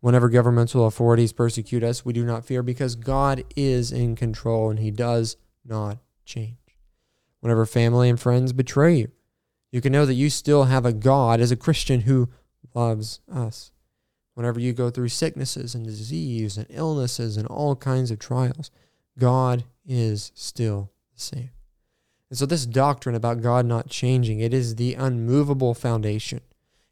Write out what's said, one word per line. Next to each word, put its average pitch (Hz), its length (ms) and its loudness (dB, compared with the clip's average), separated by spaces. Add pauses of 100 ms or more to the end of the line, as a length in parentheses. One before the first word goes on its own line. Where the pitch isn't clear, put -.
Whenever 123 280 4
governmental 117 580 4
authorities 117 460 2
persecute 117 500 -2
us, 120 220 -4
we 123 80 -4
do 117 120 -2
not 117 200 -4
fear 127 180 -4
because 123 320 -4
God 135 500 0 (120)
is 127 360 0
in 120 240 -2
control 113 540 -2
and 107 80 -2
he 107 120 -2
does 117 460 -2 (280)
not 107 340 -6 (260)
change. 117 320 -10 (840)
Whenever 113 260 2
family 117 420 4
and 120 120 2
friends 127 320 2
betray 139 440 2
you, 110 140 0 (600)
you 123 100 -2
can 131 120 2
know 143 140 4
that 131 80 2
you 135 140 2
still 147 360 4
have 127 200 4
a 120 80 2
God 117 480 4
as 120 100 4
a 123 60 2
Christian 131 460 0
who 123 260 4 (460)
loves 113 460 -2 (120)
us. 120 400 -8 (640)
Whenever 120 260 -4
you 123 120 -2
go 120 180 -2
through 123 180 -4
sicknesses 131 680 -6
and 117 100 -8
disease 110 720 -6
and 107 120 -8
illnesses 127 680 -4
and 107 100 -4
all 139 300 -2
kinds 127 340 -2
of 110 80 -6
trials, 127 520 -4 (480)
God 123 460 2 (200)
is 113 500 -2
still 101 560 -6 (240)
the - 60 -20
same. 127 300 -12 (840)
And 123 60 -10
so 139 80 -2
this 147 180 -2
doctrine 131 500 0
about 117 280 -2
God 120 240 2
not 117 240 -2
changing, 123 500 0
it 117 140 -2
is 120 220 -2
the 120 180 -2
unmovable 131 800 0
foundation. 110 680 -4 (520)